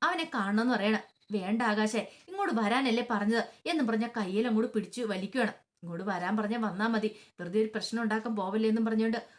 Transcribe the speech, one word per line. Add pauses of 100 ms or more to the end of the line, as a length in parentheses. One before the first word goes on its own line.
അവനെ
കാണണമെന്ന്"
പറയണം. (260)
"വേണ്ട
ആകാശേ, (260)
ഇങ്ങോട്ട്
വരാനല്ലേ
പറഞ്ഞത്" (220)
എന്നും
പറഞ്ഞ
കയ്യിൽ
അങ്ങോട്ട്
പിടിച്ചു
വലിക്കുകയാണ്. (220)
"ഇങ്ങോട്ട്
വരാൻ
പറഞ്ഞാ
വന്നാ
മതി, (200)
വെറുതെ
ഒരു
പ്രശ്നം
ഉണ്ടാക്കാൻ
പോവല്ലേ"
എന്നും
പറഞ്ഞുകൊണ്ട് (200)